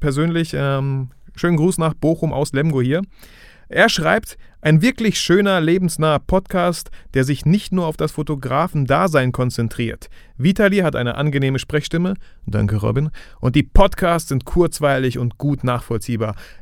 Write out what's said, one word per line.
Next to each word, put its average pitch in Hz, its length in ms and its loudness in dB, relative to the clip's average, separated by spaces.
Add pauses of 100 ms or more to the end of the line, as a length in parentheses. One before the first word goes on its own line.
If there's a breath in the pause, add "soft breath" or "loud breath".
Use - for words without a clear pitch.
persönlich. 160 520 -2
Ähm, 139 580 -4 (260)
schönen 175 200 0
Gruß 165 220 2
nach 160 160 0
Bochum 160 380 0
aus 139 200 -2
Lemgo 139 300 0
hier. 143 200 0 (680 soft breath)
Er 208 200 4
schreibt: 185 480 -2 (240 soft breath)
„Ein 156 220 4
wirklich 226 380 0
schöner, 190 400 2
lebensnaher 160 580 0
Podcast, 180 720 -2 (240 soft breath)
der 135 80 4
sich 139 240 -2
nicht 185 240 2
nur 185 160 0
auf 160 100 -4
das 156 140 -2
Fotografen-Dasein 143 1200 0
konzentriert. 120 800 -4 (300 soft breath)
Vitali 196 400 2
hat 156 180 0
eine 120 180 -2
angenehme 139 460 0
Sprechstimme“, 165 540 -2 (320 soft breath)
danke 107 320 0
Robin, 110 320 0 (300 loud breath)
„und 123 140 0
die 147 80 4
Podcasts 175 680 4
sind 131 140 -2
kurzweilig 139 760 0
und 120 200 -4
gut 143 240 -2
nachvollziehbar. 117 720 -4 (280 loud breath)